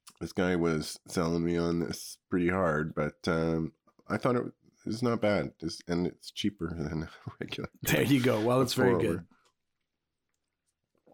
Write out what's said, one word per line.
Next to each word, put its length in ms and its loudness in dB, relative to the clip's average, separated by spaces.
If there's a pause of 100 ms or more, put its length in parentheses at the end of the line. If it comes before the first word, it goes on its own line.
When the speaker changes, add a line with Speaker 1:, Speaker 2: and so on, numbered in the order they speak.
(200)
Speaker 1:
this 120 -8
guy 240 2
was 520 0
selling 360 0
me 120 2
on 240 2
this 380 -6 (120)
pretty 180 2
hard, 460 0
but, 220 -2 (100)
um, 460 0 (360)
I 100 0
thought 180 0
it 80 -2 (420)
was 160 -6
not 200 2
bad, 380 2
it's, 280 -8
and 180 0
it's 240 -8
cheaper 380 -4
<laughs> 100 -8
than 260 -4
a 40 -10 (320)
regular. 280 -8 (140)
Speaker 2:
There 200 2
you 180 4
go. 200 2
Well, 200 2
it's 140 0
very 180 4
Speaker 1:
Pour 80 2
Speaker 2:
good. 100 2
Speaker 1:
over. 140 -4 (1900)